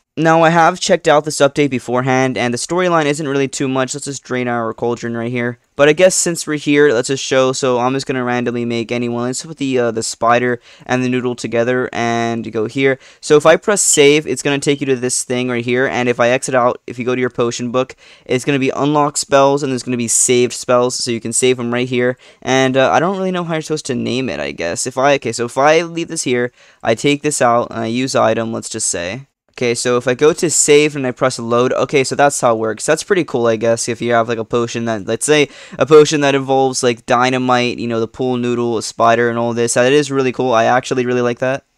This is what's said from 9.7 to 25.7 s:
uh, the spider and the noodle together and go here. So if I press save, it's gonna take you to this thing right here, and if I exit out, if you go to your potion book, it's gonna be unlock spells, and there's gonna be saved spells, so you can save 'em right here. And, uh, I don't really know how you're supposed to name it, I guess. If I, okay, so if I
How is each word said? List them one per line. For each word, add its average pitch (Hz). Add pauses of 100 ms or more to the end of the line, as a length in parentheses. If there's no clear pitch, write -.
uh, 120
the 113
spider 120 (260)
and 127
the 127
noodle 123
together 120
and 117
go 110
here. 135 (220)
So 151
if 151
I 165
press 202
save, 147
it's 127
gonna 139
take 143
you 143
to 135
this 123
thing 127
right 117
here, 127
and 120
if 120
I 120
exit 131
out, 123
if 120
you 117
go 127
to 127
your 123
potion 120
book, 127 (320)
it's 127
gonna 143
be 131
unlock 147
spells, 139
and 135
there's 123
gonna 127
be 120
saved 123
spells, 123
so -
you 117
can 113
save 127
'em 120
right 123
here. 123 (260)
And, 131
uh, 131
I 104
don't 185
really 185
know 180
how 165
you're 156
supposed 156
to 127
name 120
it, 71
I 73
guess. 85
If 127
I, 139
okay, 123
so 117
if 120
I 156